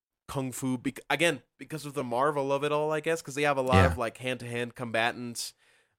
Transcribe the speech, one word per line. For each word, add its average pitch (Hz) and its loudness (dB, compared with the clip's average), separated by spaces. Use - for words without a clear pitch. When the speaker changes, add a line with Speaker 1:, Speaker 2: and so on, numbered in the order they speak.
Speaker 1:
kung 131 -4
fu 127 -2
bec-, 127 -4
again, 143 2
because 139 -10
of 139 -10
the 139 -2
marvel 135 2
of 139 0
it 147 2
all, 151 2
I 156 0
guess, 160 -2
'cause 131 -12
they 143 -2
have 143 4
a 135 2
lot 127 4
Speaker 2:
Yeah. 92 8
Speaker 1:
of, 82 2
like, 113 -2
hand-to-hand 123 -4
combatants, 117 -2